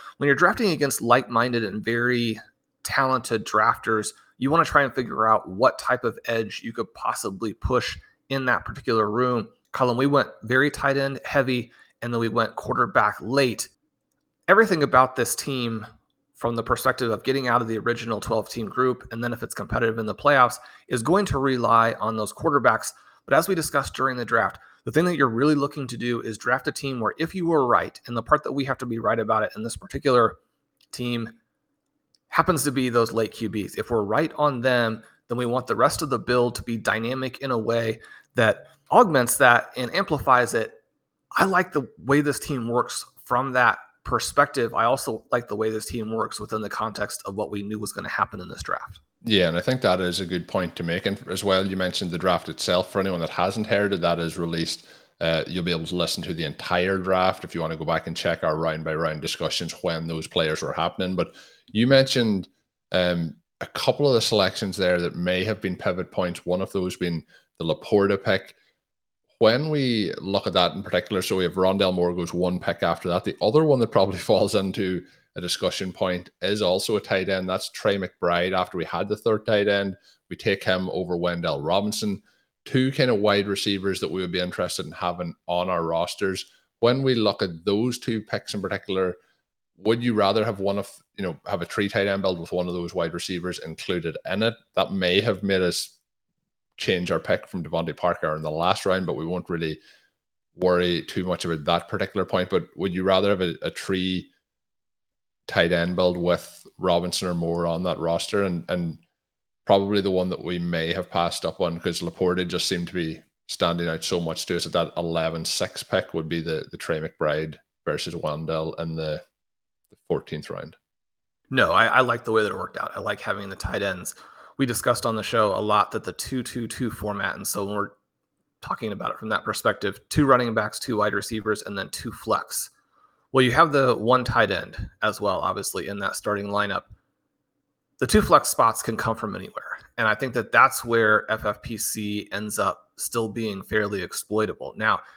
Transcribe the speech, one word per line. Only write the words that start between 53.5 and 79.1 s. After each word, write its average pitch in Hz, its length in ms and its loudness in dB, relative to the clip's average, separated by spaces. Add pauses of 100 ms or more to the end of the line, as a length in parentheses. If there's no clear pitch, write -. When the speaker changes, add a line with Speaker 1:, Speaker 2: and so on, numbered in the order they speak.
Speaker 2:
heard 101 280 2
it, 90 80 -2
that 85 180 2
is 82 180 -4
released. 82 480 -4 (360)
Uh, 82 260 0
you'll 87 160 -4
be 87 80 -2
able 80 160 -4
to 90 80 -6
listen 87 260 -2
to 82 140 -6
the 82 80 -4
entire 90 560 0
draft 92 440 2
if - 120 -8
you 85 60 -2
wanna 80 160 -4
go 78 80 -8
back 80 200 0
and 82 100 -6
check 85 280 -2
our 78 160 0
round 80 240 -2
by 80 100 -4
round 78 300 -2
discussions 80 580 -4
when 82 240 -2
those 80 220 -6
players 80 340 0
were - 120 -4
happening. 90 420 -2
But 87 180 -2 (380)
you 110 160 2
mentioned, 127 600 4 (440)
um, 87 440 0 (260)
a 85 40 -8
couple - 420 0
of 135 60 6
the 113 80 4
selections 98 560 0
there 90 240 2
that 87 140 -2
may 90 280 0
have 104 180 -2
been 92 140 -2
pivot 90 360 -4
points, 90 340 -4
one 90 160 0
of 95 100 -6
those 92 240 -2
being 85 280 -4 (340)
the 82 80 -6
Laporta 98 580 2
pick. - 300 -2 (840)
When 123 300 4
we 123 500 0
look 98 280 -2
at 92 60 0
that 87 200 4
in 98 100 -8
particular, 92 380 0
so 95 140 -2
we 92 80 2
have 87 120 -2
Rondale 95 380 4
Moore 90 200 0
goes 87 200 -4
one 90 240 0
pick - 260 -4
after 85 260 0
that. 90 160 0
The 90 160 -4
other 143 240 4
one 143 140 4
that 113 120 0
probably 98 260 2
<laughs> - 0 -
falls 101 380 2
into 92 480 -2 (320)
a 92 60 -10
discussion 90 500 -4
point 90 380 -4 (120)
is 104 200 0
also 95 340 2
a 98 60 0
tight 95 260 -2
end. 92 220 0
That's 92 220 -4
Trey - 260 0
McBride. 90 600 0
After 90 200 -2
we 82 80 -4
had 85 240 -4
the 104 80 -2